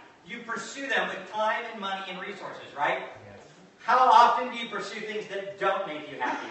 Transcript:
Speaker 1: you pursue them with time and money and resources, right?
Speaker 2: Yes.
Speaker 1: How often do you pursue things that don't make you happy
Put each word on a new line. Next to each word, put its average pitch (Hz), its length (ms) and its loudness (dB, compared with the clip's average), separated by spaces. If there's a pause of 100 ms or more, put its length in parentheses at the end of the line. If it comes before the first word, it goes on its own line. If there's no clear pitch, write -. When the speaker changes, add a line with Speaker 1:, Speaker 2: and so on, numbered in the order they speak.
(260)
Speaker 1:
you 214 140 -12
pursue 254 480 -8
them 196 200 0
with 190 220 -10
time 220 400 -2
and 220 100 -12
money 190 280 -6
and 180 120 -10
resources, - 560 -12
right? - 260 -2 (280)
Speaker 2:
Yes. 101 80 -18 (460)
Speaker 1:
How 233 140 4
often 247 520 8
do 233 60 -8
you 233 120 -6
pursue 214 320 -8
things 214 280 -6
that 190 320 -8
don't 190 260 0
make 151 240 -8
you 127 80 -10
happy 123 320 -4